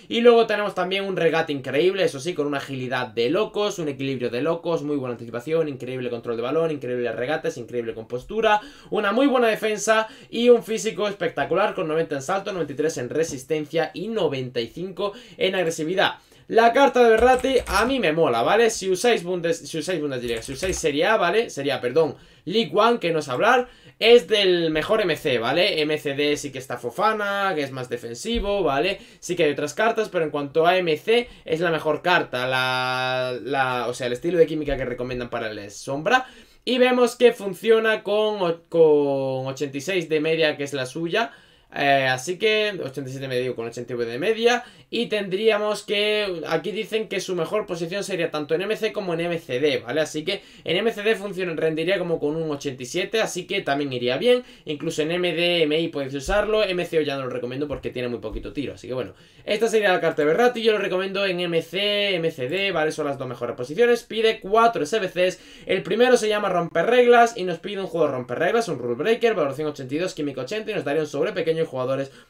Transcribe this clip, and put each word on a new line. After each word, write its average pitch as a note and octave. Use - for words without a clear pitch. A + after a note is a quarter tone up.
Y A3+
luego A#3
tenemos G#3
también F#3+
un G3
regate D#3+
increíble, D3
eso C#3
sí, E3+
con D3+
una C#3+
agilidad B2+
de A#2
locos, G3+
un D#3+
equilibrio C3
de A#2+
locos, E3
muy D3
buena B2+
anticipación, A#2+
increíble B2+
control A#2
de A#2
balón, D#3+
increíbles B2
regates, D#3
increíble A#2
compostura, G#3
una G3+
muy B3+
buena B3
defensa G#3+
y A#3+
un A3+
físico G3+
espectacular F3
con F3+
noventa D#3
en C#3
salto, G3
noventa D#3+
y -
tres D3+
en B2
resistencia D#3
y F3+
noventa C3+
y A#2
cinco F#3+
en F#3+
agresividad. E3
La A#3
carta B3
de A#3
Verratti B3+
a F#3+
mí C4
me F3
mola, C3+
¿vale? A3
Si F#3+
usáis F#3
Bundes-, E3+
si D#3+
usáis D#3+
Bundesliga, B2
si -
usáis E3
Serie D3+
A, G#3+
¿vale? G3+
Serie C#3
A, B2
perdón, C3
League F#3+
One, A3+
que E3+
no D#3+
es C#3+
hablar, A3
es A#3
del F3+
mejor D#3
M E3+
C, C3
¿vale? D#3
M D3+
C D3
D D3
sí D3
que C3
está B2
Fofana, G3+
que D3
es C3
más B2+
defensivo, G3
¿vale? D#3+
Sí -
que F3
hay D3
otras C#3+
cartas, G#3+
pero E3+
en D#3
cuanto E3+
a F#3
M E3+
C, A#3
es D#3
la E3+
mejor D3+
carta, D3
la, B2+
la, B2+
o B2
sea, B2
el A#2+
estilo E3+
de D#3+
química D3+
que C3
recomiendan B2
para A2+
él G#2
es G2+
sombra. G#3
Y B3+
vemos B3
que A#3+
funciona A3
con G#3
o-, E3+
con C#3
ochenta C3+
y -
seis F3
de D#3
media, D#3
que C#3
es C#3+
la C3
suya. E3+
Eh, C#3
así C3
que G#3+
ochenta C3
y -
siete C3+
medio B2+
con A#2
ochenta A#2+
y B2
nueve A#2
de A#2+
media. A3+
Y A3+
tendríamos G#3
que, G#3
aquí E3
dicen G#3+
que G3
su F#3
mejor F3
posición F3
sería E3+
tanto D3+
en D#3+
M G#3
C G#3+
como F#3+
en D#3+
M E3+
C B2+
D, C#3
¿vale? C3
Así D3+
que -
en -
M G#3+
C G#3
D G#3+
funciona, F#3+
rendiría D#3+
como E3+
con D3
un E3
ochenta C3+
y -
siete, G3
así G3+
que G3
también C#3+
iría B2
bien. B3
Incluso D3+
en D#3
M F3
D, E3+
M D3+
I E3
podéis C#3
usarlo. G#3
M F#3
C D#3+
ya D3
no C3+
lo B2+
recomiendo B2+
porque B2+
tiene B2
muy A#2
poquito G#2+
tiro, A2+
así -
que A#2
bueno. G#2+
Esta G#3+
sería G3+
la F3
carta D#3+
de C#3+
Verratti, A#3
yo A3
lo G#3
recomiendo G3
en F3+
M E3+
C, G3+
M E3
C C3
D, F#3+
¿vale? D#3
Son D3+
las C#3
dos B2+
mejores A#2+
posiciones. A3
Pide A3
cuatro A3
S D3
B F#3
Cs. F3+
El F3+
primero A#3
se G#3+
llama G#3
Romper E3+
Reglas A#3+
y F3+
nos F3+
pide G3+
un F#3+
juego E3
de C#3
Romper B2
Reglas, G3+
un D3+
Rule A#2+
Breaker, A3
valoración D3+
ochenta C#3
y D3+
dos, F#3
química C#3
ochenta G3+
y G#3+
nos D#3+
daría D3+
un D3+
sobre G3+
pequeño D#3+
y D#3+
jugadores C3+